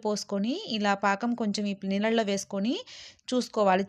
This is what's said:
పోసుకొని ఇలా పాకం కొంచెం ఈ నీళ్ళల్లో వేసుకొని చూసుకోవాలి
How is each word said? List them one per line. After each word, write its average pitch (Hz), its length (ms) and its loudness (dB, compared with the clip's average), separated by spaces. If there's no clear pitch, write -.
పోసుకొని 208 500 -2
ఇలా 202 160 2
పాకం 202 260 2
కొంచెం 208 300 -2
ఈ - 20 -2
నీళ్ళల్లో 220 380 2
వేసుకొని 202 440 -2
చూసుకోవాలి 202 600 2